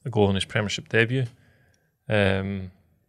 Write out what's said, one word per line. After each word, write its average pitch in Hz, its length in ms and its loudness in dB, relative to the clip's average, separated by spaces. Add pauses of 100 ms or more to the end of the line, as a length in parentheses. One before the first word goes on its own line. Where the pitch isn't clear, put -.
a 131 60 -8
goal 107 200 4
in 98 60 2
his 95 80 -2
Premiership - 460 -4
debut. 117 360 0 (840)
Um, 98 640 0 (380)